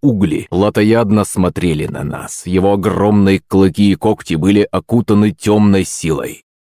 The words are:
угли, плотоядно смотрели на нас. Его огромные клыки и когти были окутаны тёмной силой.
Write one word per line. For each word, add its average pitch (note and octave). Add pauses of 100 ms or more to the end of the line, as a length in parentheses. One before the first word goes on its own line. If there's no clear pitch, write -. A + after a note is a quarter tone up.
угли, G2
плотоядно G#2+
смотрели E2
на D2
нас. -
Его F#2
огромные G2
клыки F#2+
и F#2+
когти -
были G2
окутаны G#2
тёмной G#2
силой. - (280)